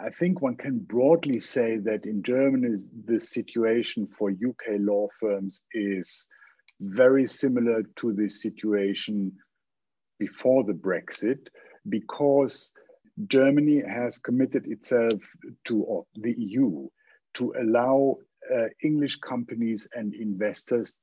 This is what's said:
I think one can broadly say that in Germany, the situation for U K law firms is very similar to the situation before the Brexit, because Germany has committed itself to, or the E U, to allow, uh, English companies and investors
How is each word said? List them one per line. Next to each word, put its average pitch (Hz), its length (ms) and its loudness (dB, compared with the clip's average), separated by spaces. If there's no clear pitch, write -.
I 113 100 -8
think 175 320 0
one 127 140 0
can 131 240 -4
broadly 135 580 2
say 113 400 -2
that 104 280 -2
in 104 180 -4
Germany, 127 540 2
the 113 160 0
situation 113 880 -2
for 104 220 -2
U 107 260 -4
K 104 120 -2
law 101 280 2
firms 98 400 -2
is 101 540 -4
very 127 440 6
similar 117 560 2
to 117 180 -2
the 101 160 0
situation 101 1040 -2
before 127 460 2
the 101 80 -2
Brexit, 95 720 -4
because 139 840 0
Germany 143 580 4
has 120 320 -6
committed 127 480 0
itself 117 480 0
to, 110 160 0
or 98 220 -4
the 110 140 -4
E 117 200 -4
U, 95 400 0
to - 260 -4
allow, 127 560 4
uh, 117 140 0
English 151 380 0
companies 117 720 -4
and 104 200 -6
investors 104 880 -4